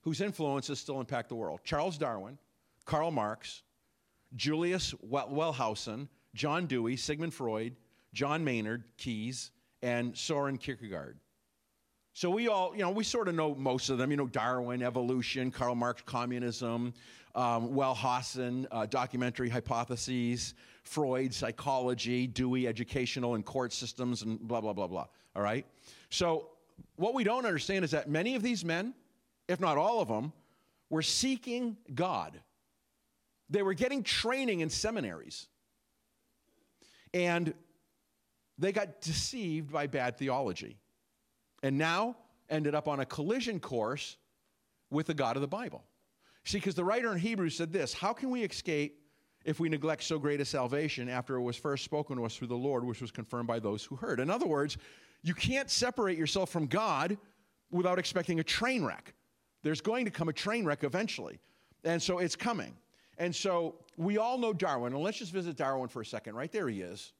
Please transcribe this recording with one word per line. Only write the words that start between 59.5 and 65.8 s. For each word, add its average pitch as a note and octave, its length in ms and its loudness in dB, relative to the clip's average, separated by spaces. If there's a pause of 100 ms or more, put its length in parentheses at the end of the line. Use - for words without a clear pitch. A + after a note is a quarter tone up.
There's D3+ 200 2
going A#3 240 2
to G3+ 60 0
come E3 180 0
a D3 40 -2
train G#3+ 320 0
wreck D3 180 2
eventually. C#3 560 -2 (440)
And E3 180 2
so F#3 180 2
it's F3 160 2
coming. C3 420 -2 (400)
And F3 180 0
so E3+ 500 0 (120)
we G3 200 2
all B3 220 2
know A3+ 120 2
Darwin, C#3+ 420 2
and C#3+ 100 -2
let's G#3+ 160 -2
just F#3 120 -8
visit F3 240 -2
Darwin C3+ 320 0